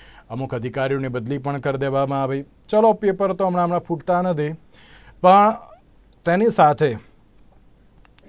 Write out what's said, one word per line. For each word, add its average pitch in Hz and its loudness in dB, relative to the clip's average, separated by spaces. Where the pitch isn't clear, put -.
અમુક 131 -8
અધિકારીઓની 135 -4
બદલી 123 -6
પણ 143 -6
કરી 135 -4
દેવામાં 135 -2
આવી. 139 -4
ચલો, 220 4
પેપર 196 -2
તો 190 -2
હમણાં, 175 0
હમણાં 175 -2
ફૂટતા 175 -4
નથી, 156 -2
પણ 202 6
તેની 196 2
સાથે 147 2